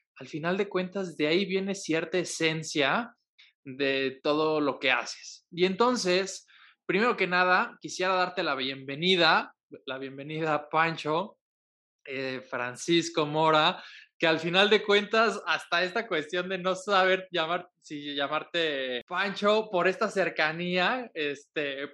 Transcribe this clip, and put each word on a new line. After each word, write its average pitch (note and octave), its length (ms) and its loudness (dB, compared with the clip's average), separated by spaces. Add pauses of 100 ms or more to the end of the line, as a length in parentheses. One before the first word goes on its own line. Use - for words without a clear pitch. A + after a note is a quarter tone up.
(160)
al C3 120 -16
final E3 300 -4
de G3+ 120 -2
cuentas F3+ 480 -6
de D3+ 100 0
ahí F3+ 180 2
viene F#3+ 300 -2
cierta D#3+ 420 -2
esencia D#3+ 960 -2 (500)
de C3+ 600 -2
todo D#3 380 2
lo C#3 180 -2
que C3 120 2
haces. - 600 -4
Y F3 140 2
entonces, F#3+ 800 0 (380)
primero G#3 300 2
que F#3 120 0
nada, F3+ 540 2
quisiera F#3+ 340 -2
darte F3+ 280 0
la D3+ 120 0
bienvenida, D3+ 1000 2 (320)
la C3 120 -6
bienvenida D3 580 -4
a D3 140 -6
Pancho, D#3+ 680 -2 (680)
eh, C3 360 -6
Francisco D3+ 840 -2
Mora, D#3 580 4 (340)
que E3 100 2
al D#3+ 120 4
final F3 300 4
de G#3 140 4
cuentas, G#3 640 2
hasta E3+ 380 0
esta F3+ 220 -2
cuestión F3+ 440 -4
de F#3+ 80 -4
no F3+ 180 -2
saber F#3 560 2
llamar, F3 380 -2 (120)
si D3 340 -10
llamarte C#3+ 920 -2
Pancho G3+ 640 0
por F3 160 2
esta F#3+ 220 0
cercanía, F3+ 1040 0
este, C#3+ 800 -6